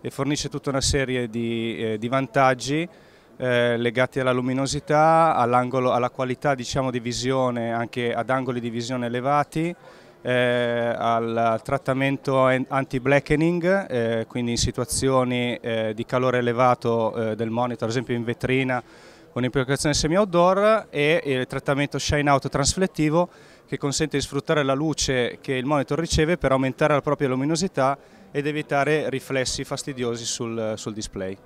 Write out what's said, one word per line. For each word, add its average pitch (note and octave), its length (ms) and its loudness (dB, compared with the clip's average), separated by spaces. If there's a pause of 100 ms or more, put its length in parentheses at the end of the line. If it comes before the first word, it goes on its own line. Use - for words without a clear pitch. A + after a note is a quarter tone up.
e B2+ 100 -8
fornisce C#3 380 -2
tutta C#3+ 220 -6
una C3+ 100 0
serie B2+ 480 0
di, A#2 480 -2
eh, A2 220 -2
di A2+ 80 -6
vantaggi, C3+ 800 0 (480)
eh, A#2+ 400 2
legati A#2+ 440 0
alla B2+ 100 0
luminosità, C#3+ 1040 2
all'angolo, B2 560 2
alla A#2+ 180 2
qualità, C3 460 -2
diciamo, C3 380 -4
di B2 80 -2
visione, A#2+ 720 -2
anche A#2 420 -2
ad A#2 160 -2
angoli C3 300 0
di A#2 100 -4
visione A#2+ 360 -4
elevati, C#3+ 680 0 (480)
eh, B2 760 2
al A#2 680 2
trattamento C3+ 840 0
en-, C3 220 2
anti-blackening, D3+ 1200 0
eh, A2+ 380 0
quindi A#2+ 240 -4
in A#2 40 -2
situazioni, B2 1000 0
eh, A2+ 400 -2
di A#2 80 -4
calore B2+ 340 2
elevato, A#2 920 2
eh, A2 40 -2
del A2+ 160 -4
monitor, A#2+ 320 -2
ad A2+ 80 -2
esempio A#2+ 240 -2
in A#2+ 80 -2
vetrina, B2+ 580 -2 (520)
con A#2+ 100 -4
implicazione C#3 540 0
semi-outdoor, F#3+ 920 2
e D3+ 340 2
il B2+ 240 -2
trattamento C#3 500 -2
shine D3 320 0
out C#3 180 2
transflettivo D#3 800 0 (380)
che C#3 120 -6
consente C#3+ 380 -2
di C3+ 60 0
sfruttare D3 400 -2
la C3+ 120 2
luce C3+ 680 -2
che C#3 140 -4
il B2+ 120 -2
monitor C#3+ 320 0
riceve E3 400 0
per C3+ 140 2
aumentare C3+ 420 2
la C#3 80 2
propria C#3+ 260 0
luminosità C#3 680 0 (320)
ed C#3+ 160 -4
evitare D3 600 0
riflessi C3 560 -4
fastidiosi B2 600 -6
sul, A2+ 520 -4
sul A2 160 -8
display. G2 540 -8